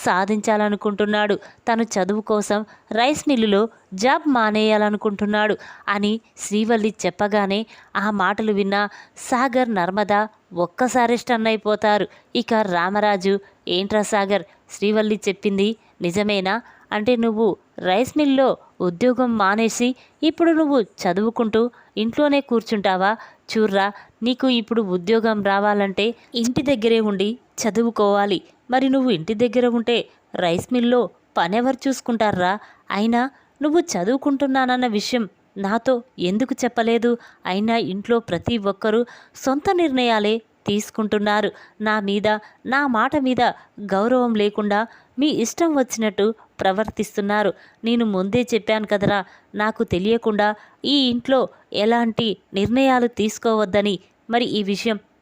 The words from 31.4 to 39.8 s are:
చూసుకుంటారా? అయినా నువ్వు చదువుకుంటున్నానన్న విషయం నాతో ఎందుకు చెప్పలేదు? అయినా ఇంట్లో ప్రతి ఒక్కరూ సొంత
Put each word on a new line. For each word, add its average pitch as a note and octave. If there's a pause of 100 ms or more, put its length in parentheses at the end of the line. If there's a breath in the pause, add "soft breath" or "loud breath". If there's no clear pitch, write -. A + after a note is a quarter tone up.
చూసుకుంటారా? G#3 (380 loud breath)
అయినా A3+ (380 soft breath)
నువ్వు D4+ (120)
చదువుకుంటున్నానన్న B3+ (100)
విషయం A3+ (320)
నాతో G#3 (260)
ఎందుకు G3+ (100)
చెప్పలేదు? A#3 (340 loud breath)
అయినా G#3 (160)
ఇంట్లో G#3
ప్రతి A3 (140)
ఒక్కరూ A3 (340 loud breath)
సొంత C#4 (120)